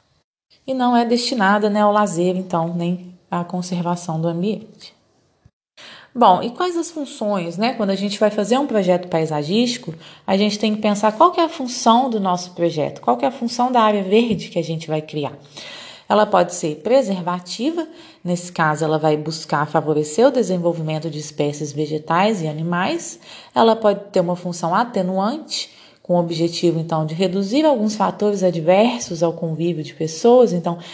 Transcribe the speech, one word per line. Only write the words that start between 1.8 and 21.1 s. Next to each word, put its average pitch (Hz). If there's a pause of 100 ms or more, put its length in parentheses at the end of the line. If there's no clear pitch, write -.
ao 208
lazer, 185
então, 175
nem 175 (180)
à 175
conservação 175
do 165
ambiente. 175 (1200)
Bom, 220
e 240
quais 359
as 330
funções, 208
né? 233
Quando 214
a 196
gente 202
vai 214
fazer 208
um 285
projeto 180
paisagístico, 160 (320)
a 196
gente 208
tem 214
que 214
pensar 208
qual 330
que 359
é 330
a 320
função 247
do 220
nosso 180
projeto, 151
qual 247
que 247
é 269
a 247
função 247
da 240
área 208
verde 208
que -
a -
gente 160
vai 156
criar. 147 (760)
Ela 208
pode 180
ser 151
preservativa, 220 (340)
nesse 175
caso 156
ela 156
vai 151
buscar 151
favorecer 151
o 285
desenvolvimento 165
de 147